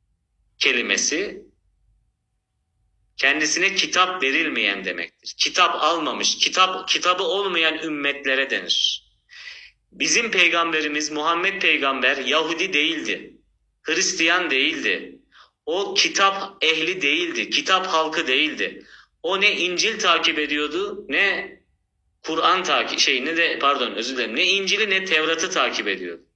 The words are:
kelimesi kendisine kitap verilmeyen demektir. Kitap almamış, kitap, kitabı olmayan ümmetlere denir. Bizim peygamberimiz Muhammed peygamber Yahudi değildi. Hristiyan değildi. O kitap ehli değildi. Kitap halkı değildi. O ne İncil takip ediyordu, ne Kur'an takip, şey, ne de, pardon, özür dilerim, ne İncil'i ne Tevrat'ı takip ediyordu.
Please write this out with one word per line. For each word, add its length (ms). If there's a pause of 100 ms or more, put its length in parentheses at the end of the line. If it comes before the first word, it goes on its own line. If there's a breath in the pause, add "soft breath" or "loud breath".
(580)
kelimesi 840 (1700)
kendisine 580
kitap 480
verilmeyen 640
demektir. 540
Kitap 360
almamış, 640
kitap, 500
kitabı 340
olmayan 560
ümmetlere 720
denir. 540 (880 loud breath)
Bizim 380
peygamberimiz 800
Muhammed 500
peygamber 560
Yahudi 560
değildi. 640 (460)
Hristiyan 680
değildi. 640 (520 soft breath)
O 280
kitap 720
ehli 380
değildi. 480
Kitap 360
halkı 400
değildi. 600 (360 loud breath)
O 180
ne 160
İncil 420
takip 400
ediyordu, 680
ne 500 (640)
Kur'an 400
takip, 360
şey, 260
ne 120
de, 220
pardon, 340
özür 240
dilerim, 200
ne 100
İncil'i 440
ne 140
Tevrat'ı 460
takip 380
ediyordu. 340 (140)